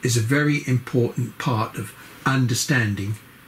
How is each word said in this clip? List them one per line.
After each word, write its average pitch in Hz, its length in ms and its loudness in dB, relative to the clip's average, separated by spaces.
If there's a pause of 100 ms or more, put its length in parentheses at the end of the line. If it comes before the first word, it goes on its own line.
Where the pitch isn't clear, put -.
is 120 140 0
a 117 40 4
very 143 460 2
important 123 720 0
part 113 380 -2
of - 180 -8 (300)
understanding 117 880 0 (340)